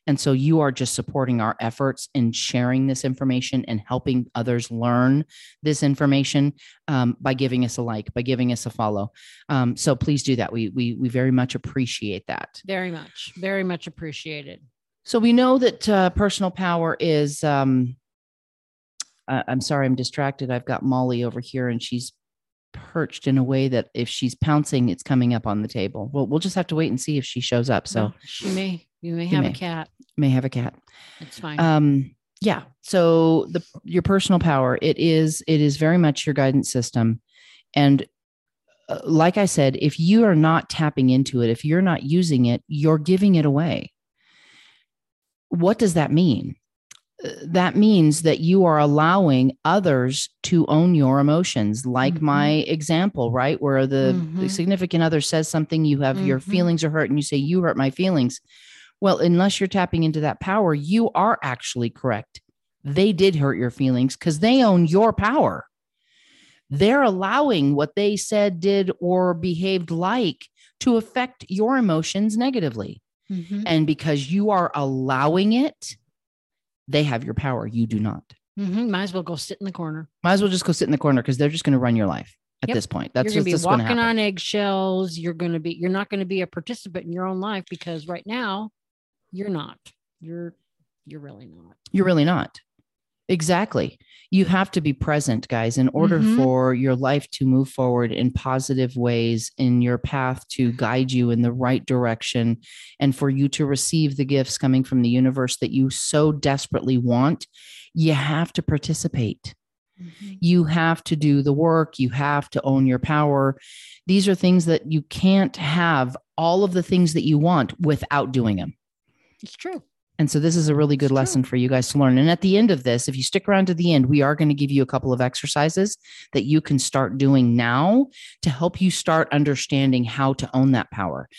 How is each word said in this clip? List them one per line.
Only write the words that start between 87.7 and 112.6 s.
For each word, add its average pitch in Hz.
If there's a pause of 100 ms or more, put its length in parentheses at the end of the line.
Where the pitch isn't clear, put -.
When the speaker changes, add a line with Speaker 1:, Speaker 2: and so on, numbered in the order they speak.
Speaker 2:
because 160
right 180
now 214 (640)
you're 196
not. 160 (420)
You're, 170 (520)
you're 147
really 127
not. 85 (160)
Speaker 1:
You're 190
really 165
not. - (720)
Exactly. 170 (320)
You 185
have 190
to 175
be 147
present, 147
guys, 117
in 131
order 165
Speaker 2:
Mm-hmm. 185
Speaker 1:
for 127
your 131
life 135
to -
move 131
forward 123
in 123
positive 131
ways, 117
in 123
your 123
path 131
to 123
guide 127
you 123
in 117
the 120
right 127
direction, 117 (400)
and 139
for 143
you 135
to 147
receive 139
the 135
gifts 135
coming 131
from 127
the 120
universe 127
that 113
you 131
so 151
desperately 135
want. 123 (460)
You 160
have 151
to 160
participate. - (480)
Speaker 2:
Mm-hmm. 190
Speaker 1:
You 175
have 165
to 165
do 143
the 143
work. 160
You 127
have 143
to 139